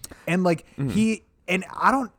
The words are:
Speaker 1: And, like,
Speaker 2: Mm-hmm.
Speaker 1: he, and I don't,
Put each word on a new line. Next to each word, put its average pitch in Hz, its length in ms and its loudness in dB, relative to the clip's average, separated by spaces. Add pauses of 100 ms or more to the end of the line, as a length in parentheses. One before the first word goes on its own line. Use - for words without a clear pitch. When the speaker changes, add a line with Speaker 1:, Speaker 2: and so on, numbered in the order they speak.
(260)
Speaker 1:
And, 180 160 0
like, 170 300 2
Speaker 2:
Mm-hmm. 135 180 -4
Speaker 1:
he, 220 340 0 (220)
and 185 180 -2 (100)
I 190 160 4
don't, 254 280 0